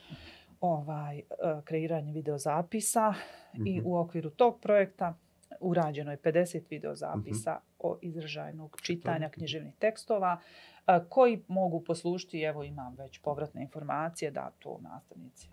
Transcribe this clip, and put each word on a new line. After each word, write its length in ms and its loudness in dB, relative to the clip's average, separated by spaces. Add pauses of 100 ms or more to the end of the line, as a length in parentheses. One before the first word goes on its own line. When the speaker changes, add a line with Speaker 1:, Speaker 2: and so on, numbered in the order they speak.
(220)
Speaker 1:
<clears throat> 400 -20
Speaker 2:
ovaj, 560 -2
e, 60 -10 (400)
kreiranje 480 -2
videozapisa 1000 2 (420)
i 240 0
Speaker 1:
Mhm. 80 -2
Speaker 2:
u 100 2
okviru 320 -2
tog 300 4
projekta 580 2 (420)
urađeno 520 0
je 60 -6
pedeset 520 2
videozapisa 840 -4
Speaker 1:
Mhm. 120 -6 (160)
Speaker 2:
o 220 -2
izražajnog 800 -10
čitanja 340 -2
Speaker 1:
Čitanja. 140 -2
Speaker 2:
književnih 460 -8
tekstova, 640 0 (480)
e, 120 10 (100)
koji 380 6
mogu 340 0
poslužiti, 600 -2
evo 220 0
imam 320 -10
već 240 -14
povratne 420 -4
informacije 680 -4
da 220 -8
to 280 -12
nastavnici, 720 -18